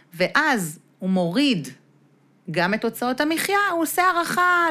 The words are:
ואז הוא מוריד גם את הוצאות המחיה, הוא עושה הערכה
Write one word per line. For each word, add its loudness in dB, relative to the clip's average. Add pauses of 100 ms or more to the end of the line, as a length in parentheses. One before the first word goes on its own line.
(140)
ואז 0 (200)
הוא -4
מוריד 0 (800)
גם 0
את -4
הוצאות -4
המחיה, 0 (140)
הוא 0
עושה 0
הערכה 2